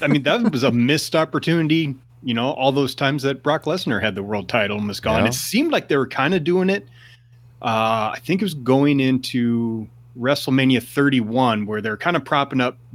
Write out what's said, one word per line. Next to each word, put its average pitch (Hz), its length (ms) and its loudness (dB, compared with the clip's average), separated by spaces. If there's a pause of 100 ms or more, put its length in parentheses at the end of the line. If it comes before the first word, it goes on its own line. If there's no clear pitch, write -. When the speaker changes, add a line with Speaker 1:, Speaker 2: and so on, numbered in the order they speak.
Speaker 1:
I 147 40 0
mean, 143 160 2
that 185 300 2
was 123 100 0
a 131 80 4
missed 123 460 0
opportunity, 160 760 0 (280)
you 123 120 -4
know, 120 180 0
all 131 200 0
those 135 220 0
times 143 300 0
that 135 180 -2
Brock 151 220 0
Lesnar 156 360 -2
had 104 140 0
the 98 80 -6
world 101 260 -6
title 104 300 0
and 104 100 -4
was 98 120 -8
gone. 110 220 0
Speaker 2:
Yeah. 113 80 4
Speaker 1:
It 123 40 -4
seemed 285 380 -2
like 214 160 -2
they 156 80 2
were 135 100 2
kinda 160 340 0
doing 180 300 0
it. 202 160 -2 (760)
Uh, 110 520 0
I - 100 -10
think 185 180 0
it - 20 -2
was 170 100 -4
going 135 460 2
into 117 880 0 (300)
WrestleMania 131 640 2
thirty-one, 120 840 0
where 107 140 -6
they're 107 160 -4
kinda 170 240 -2
propping 139 400 0
up 123 160 0 (180)